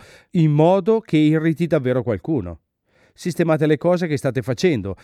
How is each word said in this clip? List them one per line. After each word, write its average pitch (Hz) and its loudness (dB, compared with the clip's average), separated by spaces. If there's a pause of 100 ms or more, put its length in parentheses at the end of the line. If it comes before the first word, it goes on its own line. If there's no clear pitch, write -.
(320)
in 160 2
modo 180 2
che - -4
irriti 156 2
davvero 127 0
qualcuno. 107 -6 (540)
Sistemate 160 0
le 151 2
cose 175 0
che 151 -2
state 127 -4
facendo, 113 -2